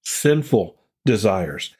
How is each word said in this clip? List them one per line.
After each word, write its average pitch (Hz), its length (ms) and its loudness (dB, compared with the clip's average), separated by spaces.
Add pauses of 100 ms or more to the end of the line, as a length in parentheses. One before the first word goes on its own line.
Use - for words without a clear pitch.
sinful 147 760 0 (280)
desires. 95 760 0